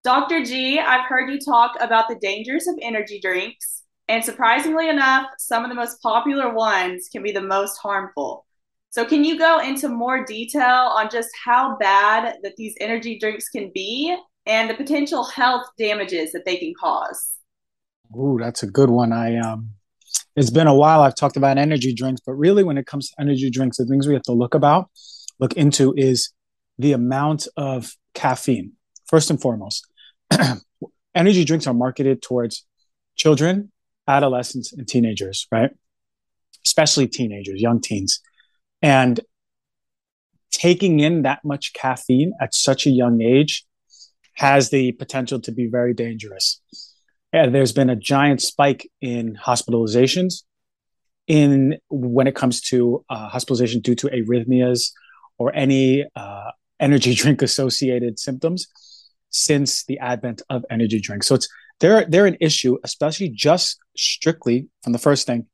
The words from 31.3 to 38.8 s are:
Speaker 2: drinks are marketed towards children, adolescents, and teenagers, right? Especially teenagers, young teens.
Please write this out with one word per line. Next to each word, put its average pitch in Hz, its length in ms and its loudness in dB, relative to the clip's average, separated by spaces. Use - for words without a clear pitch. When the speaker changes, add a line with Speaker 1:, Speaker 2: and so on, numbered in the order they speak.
Speaker 2:
drinks 156 220 -2
are 127 80 -2
marketed 127 480 0
towards 120 420 -6
children, 170 560 2
adolescents, 135 680 0
and 127 140 -14
teenagers, 101 640 -2
right? 117 200 0
Especially 151 440 2
teenagers, 101 520 -8
young 117 200 2
teens. 98 400 -4